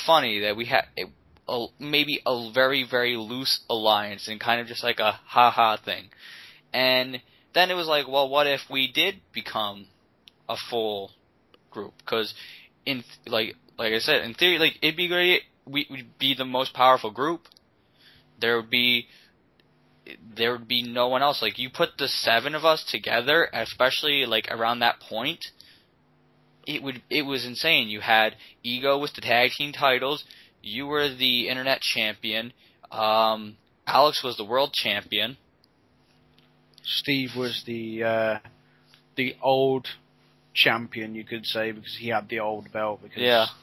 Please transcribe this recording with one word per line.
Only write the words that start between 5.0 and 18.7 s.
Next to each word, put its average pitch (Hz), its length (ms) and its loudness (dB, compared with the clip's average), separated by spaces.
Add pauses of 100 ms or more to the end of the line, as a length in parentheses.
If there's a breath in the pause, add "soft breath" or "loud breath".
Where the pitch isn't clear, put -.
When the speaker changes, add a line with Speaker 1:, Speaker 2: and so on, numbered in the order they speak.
Speaker 1:
ha-ha 117 580 4
thing. 95 260 -8 (640 loud breath)
And 127 480 0 (320 soft breath)
then 175 160 4
it 180 40 -2
was 175 140 -4
like, 147 200 0
well, 135 220 2
what 143 180 4
if 139 220 0
we 135 200 0
did 175 260 0 (180)
become 104 540 -6 (600)
a 113 80 -4 (140)
full 107 420 -4 (580)
group? 104 240 -12 (120)
'Cause 110 280 -2 (520 loud breath)
in, 131 180 -4 (240)
like, 113 300 -2 (200)
like 113 160 -2
I 113 60 2
said, 123 240 2
in 113 100 -8
theory, 175 260 2
like, 156 220 2
it'd 156 140 2
be 175 140 -2
great, 180 320 2 (240)
we, 139 240 -4
we'd 127 280 -16
be 135 160 0
the 131 120 -4
most 127 280 -2
powerful 127 380 6
group. 143 360 -4 (920 soft breath)
There 117 160 2
would 113 160 -4